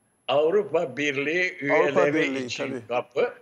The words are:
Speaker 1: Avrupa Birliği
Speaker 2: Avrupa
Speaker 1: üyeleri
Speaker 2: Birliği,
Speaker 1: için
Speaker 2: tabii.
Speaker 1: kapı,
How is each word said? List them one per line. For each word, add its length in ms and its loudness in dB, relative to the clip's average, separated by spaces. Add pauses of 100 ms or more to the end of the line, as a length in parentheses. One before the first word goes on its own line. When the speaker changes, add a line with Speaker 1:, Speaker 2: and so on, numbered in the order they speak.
(280)
Speaker 1:
Avrupa 720 0
Birliği 600 -2 (160)
Speaker 2:
Avrupa 280 4
Speaker 1:
üyeleri 120 4
Speaker 2:
Birliği, 320 -2
Speaker 1:
için 260 -6
Speaker 2:
tabii. 160 -10
Speaker 1:
kapı, 540 -2